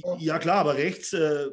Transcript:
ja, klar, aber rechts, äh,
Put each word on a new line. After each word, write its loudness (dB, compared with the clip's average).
ja, 0
klar, 2
aber 2
rechts, -2
äh, 0